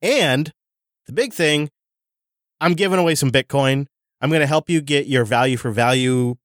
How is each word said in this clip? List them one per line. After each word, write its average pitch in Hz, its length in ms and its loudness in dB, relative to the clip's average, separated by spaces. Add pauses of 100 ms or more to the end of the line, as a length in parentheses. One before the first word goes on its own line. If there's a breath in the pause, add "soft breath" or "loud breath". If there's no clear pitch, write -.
And 156 500 0 (540)
the - 60 -16
big 226 200 -4
thing, 151 380 0 (920)
I'm 175 140 2
giving 190 240 0
away 170 160 2
some 143 160 0
Bitcoin. 135 560 0 (340)
I'm 139 100 -2
gonna 156 160 2
help 151 220 0
you 165 140 0
get 139 240 -2
your 127 180 0
value 123 320 0
for 120 140 -6
value 123 640 0 (100)